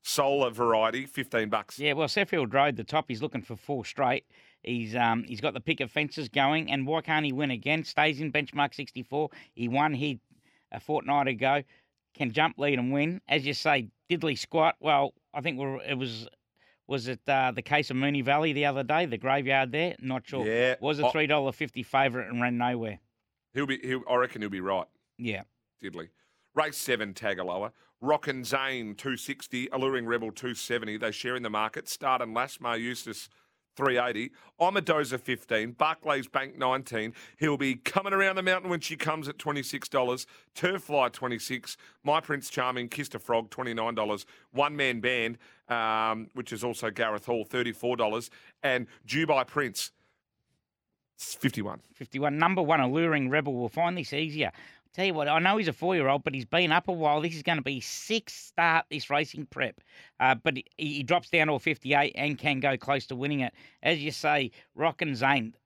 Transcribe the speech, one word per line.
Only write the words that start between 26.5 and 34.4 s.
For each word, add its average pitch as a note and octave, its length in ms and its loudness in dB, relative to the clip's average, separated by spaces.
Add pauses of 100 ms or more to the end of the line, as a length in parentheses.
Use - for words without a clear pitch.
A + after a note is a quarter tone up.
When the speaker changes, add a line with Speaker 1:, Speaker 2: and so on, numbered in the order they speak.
Speaker 1:
Race D3+ 240 0
seven, G#2+ 360 -2
Tagaloa. F#2+ 580 -4 (300)
Rockin' C#3 420 0
Zane, B2+ 500 -2
two B2+ 240 -6
sixty. C3 540 -8
Alluring C3 340 0
Rebel, A2+ 260 0
two B2 220 -8
seventy. A2 440 -4
They G#2+ 140 -2
share B2 240 -4
in B2 60 -6
the A2+ 80 -6
market. G#2+ 400 -2
Start C3 320 0
and A2+ 140 -6
Lashmar A#2+ 440 -2
Eustace, A#2 500 -8 (460)
three C3+ 220 2
eighty. A#2+ 340 -2 (280)